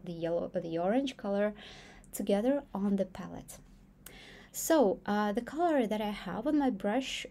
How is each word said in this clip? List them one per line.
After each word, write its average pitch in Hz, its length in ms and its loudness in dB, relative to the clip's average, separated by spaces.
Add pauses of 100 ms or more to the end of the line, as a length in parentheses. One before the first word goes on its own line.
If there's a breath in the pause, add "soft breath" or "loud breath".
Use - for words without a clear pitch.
the 175 80 -6
yellow, 170 420 -2
uh, 180 60 -2
the 165 180 -4
orange 240 380 0
color 208 380 0 (580 loud breath)
together 233 500 2 (120)
on 202 220 2
the 190 80 2
palette. - 540 -12 (960 loud breath)
So, 277 480 4
uh, 208 280 0
the 208 80 -4
color 294 440 2
that 214 160 0
I 208 100 -2
have 202 360 -6
on 302 140 4
my 262 100 4
brush 214 600 -2